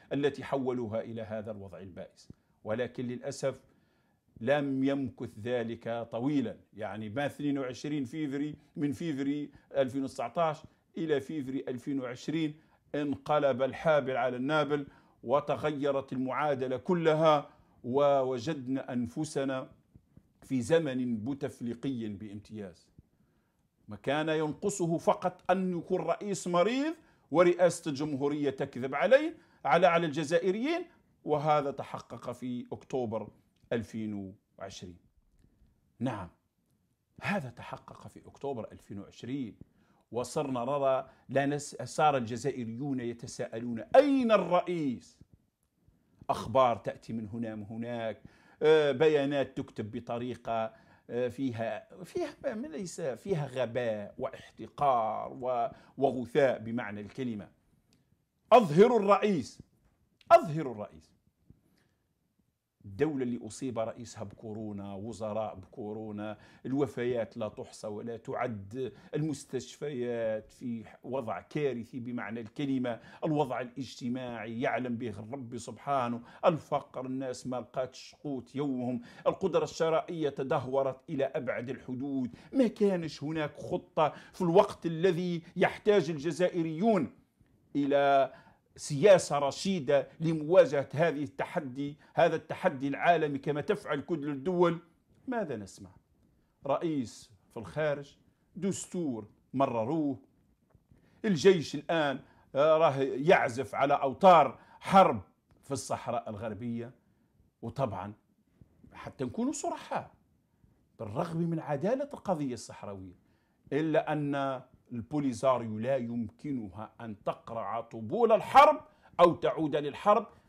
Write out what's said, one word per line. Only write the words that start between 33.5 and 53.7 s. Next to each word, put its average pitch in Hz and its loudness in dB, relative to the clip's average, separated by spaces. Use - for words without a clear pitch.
ألفين 107 -6
وعشرين. 87 -14
نعم، 107 -6
هذا 151 -4
تحقق - -16
في - -20
أكتوبر 120 -10
ألفين 101 -16
وعشرين، 117 -10
وصرنا 123 -4
نرى، 135 0
لا 135 2
نس-، 143 -4
صار 147 2
الجزائريون 123 -4
يتساءلون: 117 -8
"أين 269 6
الرئيس؟" 175 0
أخبار 123 2
تأتي - -10
من 113 -6
هنا 110 -8
من 104 -10
هناك، 113 -8
آه، 151 6
بيانات 139 2
تكتب 110 -8
بطريقة، 117 -6
آه، 123 -2
فيها، 117 -6
فيها 311 -8
ما 247 -6
ليس، 214 -10
فيها 147 -4
غباء 117 -4